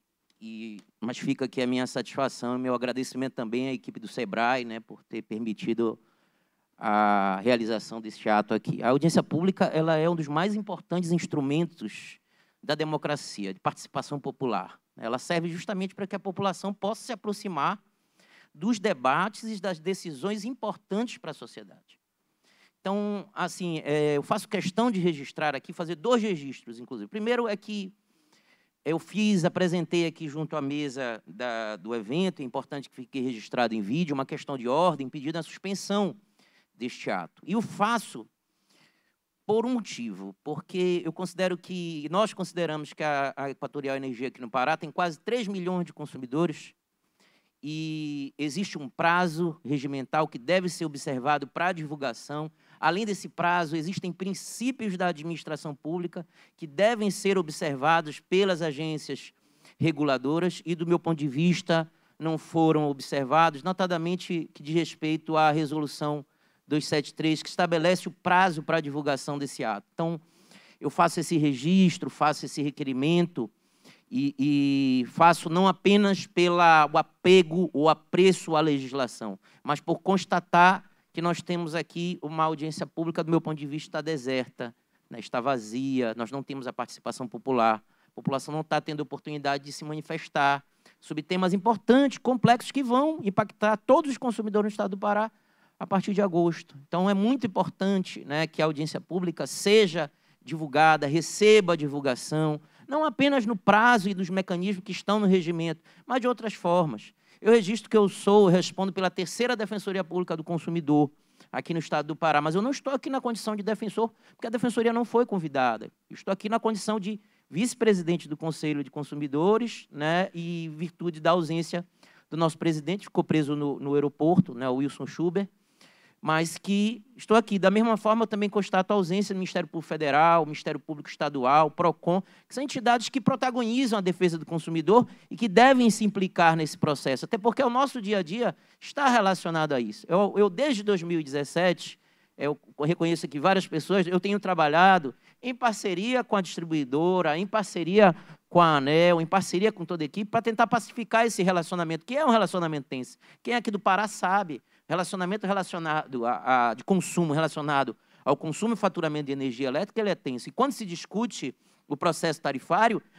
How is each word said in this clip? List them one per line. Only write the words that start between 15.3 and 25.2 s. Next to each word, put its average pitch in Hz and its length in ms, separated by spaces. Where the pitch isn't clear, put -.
justamente 185 460
para 196 140
que 202 80
a 185 40
população 196 540
possa 208 300
se 254 80
aproximar 196 680
dos 196 280
debates 170 640
e 220 160
das 180 180
decisões 185 680
importantes 226 760
para 165 120
a 143 40
sociedade. - 680
Então, 202 520
assim, 170 520
é, 147 320
eu 139 80
faço 214 240
questão 208 420
de 196 80
registrar 151 560